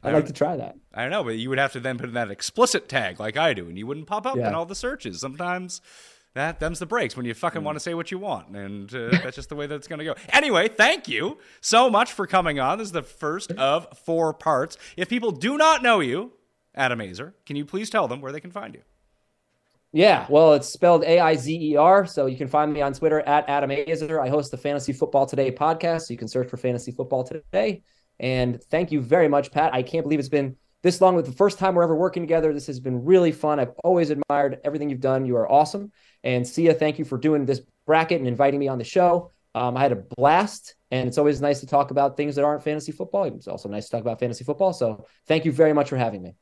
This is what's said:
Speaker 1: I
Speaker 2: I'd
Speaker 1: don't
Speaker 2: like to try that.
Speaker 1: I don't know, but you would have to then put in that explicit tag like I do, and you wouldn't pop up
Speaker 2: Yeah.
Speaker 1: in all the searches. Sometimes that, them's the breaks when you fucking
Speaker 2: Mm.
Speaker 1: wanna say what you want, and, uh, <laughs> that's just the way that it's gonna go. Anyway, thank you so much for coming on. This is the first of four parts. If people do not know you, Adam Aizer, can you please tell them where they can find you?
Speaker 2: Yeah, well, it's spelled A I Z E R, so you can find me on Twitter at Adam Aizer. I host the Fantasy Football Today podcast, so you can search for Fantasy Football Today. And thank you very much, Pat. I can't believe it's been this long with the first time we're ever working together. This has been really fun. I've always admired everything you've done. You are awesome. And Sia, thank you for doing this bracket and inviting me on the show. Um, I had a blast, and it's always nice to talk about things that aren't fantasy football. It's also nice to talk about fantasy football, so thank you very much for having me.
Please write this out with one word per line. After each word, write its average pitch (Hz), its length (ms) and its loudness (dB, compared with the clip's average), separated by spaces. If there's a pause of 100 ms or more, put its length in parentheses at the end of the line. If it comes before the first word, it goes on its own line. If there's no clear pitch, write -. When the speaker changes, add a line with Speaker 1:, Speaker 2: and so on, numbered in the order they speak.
Speaker 1:
I - 40 -4
Speaker 2:
I'd 143 60 0
Speaker 1:
don't 156 80 4
Speaker 2:
like 151 80 -4
to 147 40 -12
try 156 240 -2
that. - 180 -12 (200)
Speaker 1:
I 113 80 -6
don't 135 80 -6
know, 196 120 -4
but 113 140 -6
you 120 120 -8
would 131 100 -2
have 139 140 0
to 131 60 -10
then 123 200 -8
put 127 80 -10
in 117 80 -10
that 113 160 -4
explicit - 580 -2
tag 104 300 -4
like 107 180 -6
I 160 160 2
do, 90 140 -8
and 85 100 -14
you 104 80 -12
wouldn't 147 220 -12
pop 208 180 -6
up 269 100 -4
Speaker 2:
Yeah. 120 120 -2
Speaker 1:
in 127 80 -2
all 170 100 -4
the 185 80 -16
searches. 190 460 -10
Sometimes 175 600 -8 (540)
that, 151 280 -6
them's 165 180 -6
the 180 60 -8
breaks 170 320 -4
when 123 80 -8
you 117 80 -6
fucking 165 280 -6
Speaker 2:
Mm. 151 40 -8
Speaker 1:
wanna 151 160 -6
say 170 120 -6
what 165 160 -8
you 185 80 -8
want, 185 380 -10
and, 101 400 -12
uh, 117 140 -8
<laughs> 175 140 2
that's 131 120 -10
just 139 140 -14
the 151 60 -12
way 147 120 -8
that 147 80 -10
it's 143 120 -14
gonna 156 180 -12
go. 160 100 -6 (140)
Anyway, 226 400 4
thank 247 400 4
you 156 280 -4 (220)
so 240 300 6
much 220 240 2
for 196 120 -6
coming 170 340 2
on. 135 180 0
This 220 100 -8
is 190 60 -14
the 156 100 -4
first 165 500 -8
of 151 320 0 (120)
four 165 360 -2
parts. 139 440 -2 (180)
If 175 140 -6
people 233 220 -2
do 196 260 -2
not 311 260 4
know 233 160 4
you, 160 320 -2 (420)
Adam 123 260 0
Aizer, 107 340 -12 (120)
can 143 120 -8
you 147 80 -6
please 208 240 -8
tell 190 180 0
them 127 140 -6
where 135 100 -10
they 151 80 -10
can 180 120 -20
find 202 240 -14
you? - 60 -20 (1120)
Speaker 2:
Yeah, 165 360 6
well, 156 240 8
it's 139 160 2
spelled 175 340 4
A 165 160 6
I 165 160 4
Z 143 180 -4 (180)
E 147 40 2
R, 180 300 6
so 156 220 -2
you 131 100 -4
can 135 100 -6
find 151 240 0
me 147 100 -2
on 139 120 -2
Twitter 151 260 0
at 147 300 2
Adam 143 220 0
Aizer. 151 520 -4
I 127 60 -2
host 143 220 0
the 135 60 -10
Fantasy 143 360 -4
Football 139 320 0
Today 135 260 0
podcast, 160 520 -2
so 120 100 -12
you 120 40 -12
can 110 120 -10
search 127 200 -4
for - 60 -12
Fantasy 123 380 -6
Football 131 320 -4
Today. 185 580 -4 (380)
And 127 500 -2
thank 160 220 -2
you 147 80 0
very 151 260 4
much, 143 240 0
Pat. 147 220 0
I 127 100 -2
can't 160 220 -4
believe 151 140 0
it's 135 100 -6
been 139 260 -2 (260)
this 180 200 2
long 185 140 6
with - 100 0
the 131 80 -10
first 196 260 2
time 190 160 0
we're 175 80 4
ever 165 120 2
working 175 280 0
together. 160 300 2
This 143 140 -8
has 131 120 -10
been 127 240 -4
really 175 300 6
fun. 151 260 0
I've 123 140 -2 (100)
always 170 280 4
admired 143 520 0
everything 147 260 -4
you've 127 120 -6
done. 131 240 0
You 123 100 0
are 113 160 2
awesome. 156 400 2 (320)
And 123 240 -2
Sia, 165 260 4
thank 151 240 0
you 160 60 -6
for 135 140 -6
doing 147 280 0
this 127 160 -2 (240)
bracket 160 340 2
and 131 80 -4
inviting 139 340 2
me 139 80 -2
on 131 80 -4
the 117 80 -6
show. 175 460 2 (240)
Um, 123 200 -2
I 131 60 2
had 139 100 4
a 120 40 0 (220)
blast, 175 580 2 (160)
and 127 160 0
it's 123 100 -2
always 147 240 2
nice 143 180 0
to 131 80 -16
talk 143 240 0
about 139 240 0
things 147 220 -4
that 143 80 2
aren't 147 180 -2
fantasy 151 300 -6
football. 196 320 -4
It's - 220 -10
also 95 200 -12
nice 104 180 -8
to - 60 -12
talk 117 100 -4
about 113 180 -6
fantasy 123 260 -6
football, 190 260 0
so 113 340 -4 (220)
thank 160 160 2
you 165 80 2
very 156 220 6
much 143 160 2
for 135 80 -2
having 113 240 -2
me. 87 200 -16